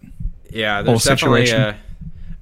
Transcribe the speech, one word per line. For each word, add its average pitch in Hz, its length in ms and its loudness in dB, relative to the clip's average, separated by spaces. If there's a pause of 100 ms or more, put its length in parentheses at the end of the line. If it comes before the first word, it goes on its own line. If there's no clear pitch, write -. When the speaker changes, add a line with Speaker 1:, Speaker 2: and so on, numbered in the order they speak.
(500)
Speaker 1:
Yeah, 107 260 -2
Speaker 2:
whole 101 80 -2
Speaker 1:
there's 113 220 4
definitely 127 420 4
Speaker 2:
situation. 113 140 2
Speaker 1:
a, 107 100 2
I - 720 -12